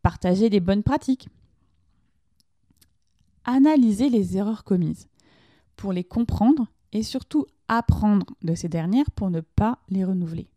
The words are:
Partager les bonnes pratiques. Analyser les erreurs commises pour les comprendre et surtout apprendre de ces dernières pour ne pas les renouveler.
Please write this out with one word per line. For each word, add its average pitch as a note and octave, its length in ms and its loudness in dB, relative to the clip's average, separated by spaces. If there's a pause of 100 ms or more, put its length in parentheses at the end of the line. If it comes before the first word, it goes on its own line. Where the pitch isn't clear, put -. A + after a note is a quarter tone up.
Partager F#3 480 0
les G3+ 120 2
bonnes G3 220 0
pratiques. C4 440 -4 (2250)
Analyser C4 680 4
les F#3+ 280 0
erreurs G#3 260 -4
commises - 460 -2 (680)
pour G3 160 -8
les F3+ 140 -4
comprendre A#3 640 2 (260)
et G#3+ 100 -2
surtout - 420 -4 (220)
apprendre G#3+ 580 0 (160)
de E3 140 -2
ces E3+ 140 -8
dernières F3+ 420 -2
pour F#3+ 180 -6
ne E3 120 -4
pas A3 380 -2 (100)
les F#3+ 160 -2
renouveler. F3 500 -6